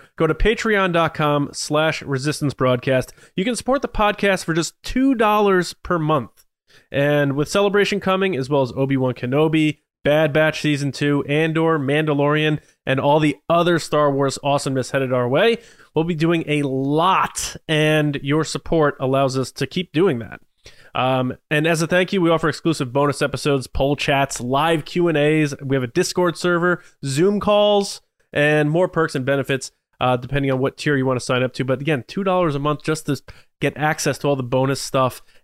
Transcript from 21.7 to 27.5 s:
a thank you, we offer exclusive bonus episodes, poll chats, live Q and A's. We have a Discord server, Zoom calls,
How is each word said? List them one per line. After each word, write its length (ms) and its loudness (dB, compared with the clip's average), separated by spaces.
a 60 0
thank 260 0
you, 80 0
we 80 4
offer 200 2
exclusive 420 -2
bonus 300 0
episodes, 460 -2
poll 280 0
chats, 440 -2
live 460 0
Q 220 0
and 100 0
A's. 440 2
We 140 -2
have 80 0
a 40 -4
Discord 500 -2
server, 460 0
Zoom 340 2
calls, 600 2